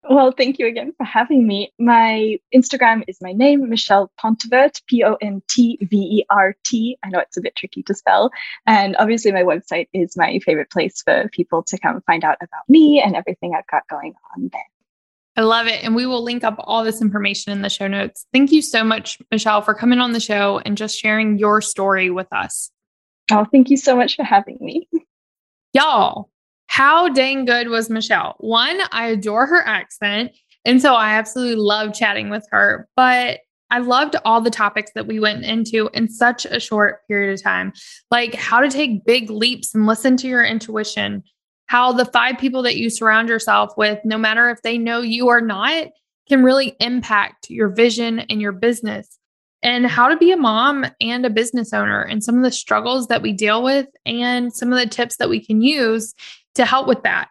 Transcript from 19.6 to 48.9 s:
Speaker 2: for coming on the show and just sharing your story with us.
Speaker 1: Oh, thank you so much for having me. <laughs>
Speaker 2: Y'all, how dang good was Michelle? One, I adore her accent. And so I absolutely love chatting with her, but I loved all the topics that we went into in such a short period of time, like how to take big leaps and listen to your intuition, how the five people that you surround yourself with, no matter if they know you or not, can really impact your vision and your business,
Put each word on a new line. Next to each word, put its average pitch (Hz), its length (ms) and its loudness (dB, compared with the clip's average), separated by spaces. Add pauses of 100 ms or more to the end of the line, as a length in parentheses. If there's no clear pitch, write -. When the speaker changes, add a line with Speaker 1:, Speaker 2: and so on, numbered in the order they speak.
Speaker 2:
for 208 140 -2
coming 247 240 2
on 247 140 -2
the 233 60 -2
show 202 460 -2
and 208 120 -2
just 214 200 -8
sharing 214 400 0
your 208 240 2
story 190 480 -2
with 185 240 -6
us. - 380 -8 (600)
Speaker 1:
Oh, 214 200 4
thank 262 180 6
you 277 80 6
so 262 180 2
much 247 200 0
for 294 80 -6
having 202 380 0
me. - 320 -8
<laughs> - 800 -12
Speaker 2:
Y'all, 262 560 0 (380)
how 320 420 4
dang 269 360 0
good 240 240 0
was 226 200 -2
Michelle? 220 500 -2
One, 240 400 0 (120)
I 233 180 -4
adore 214 360 0
her 330 200 2
accent. 208 680 -4 (340)
And 254 160 6
so 269 140 6
I 214 180 2
absolutely 226 420 -2
love 214 380 0
chatting 208 360 -2
with 214 220 -8
her, 202 440 0
but 247 440 2 (300)
I 240 100 0
loved 254 360 0 (100)
all 226 160 4
the 233 80 0
topics 208 460 -2
that 214 120 -8
we 220 120 -6
went 214 260 -2
into 220 480 -2
in 226 160 -2
such 240 360 0
a - 140 -6
short 208 480 -2
period 202 260 -2
of 190 100 -10
time, 190 300 -4 (380)
like 240 220 0
how - 280 0
to 285 80 2
take 262 360 -4
big 233 240 0
leaps 226 460 -4
and 214 100 2
listen 240 320 2
to 262 100 -4
your 247 160 0
intuition, 214 800 -6 (440)
how 247 240 2
the 240 140 0
five 247 320 0
people 262 260 -2
that 240 140 -2
you 226 120 -2
surround 226 380 0
yourself 208 500 0
with, 208 280 0
no 214 120 -2
matter 226 320 2
if 233 120 -6
they 233 160 -4
know 233 240 -2
you 240 260 -2
or 240 140 4
not, 240 460 -2 (420)
can 262 140 6
really 262 360 2
impact 226 680 -2
your 214 200 -2
vision 226 500 0
and 214 220 -6
your 202 120 -4
business, 214 640 -4 (460)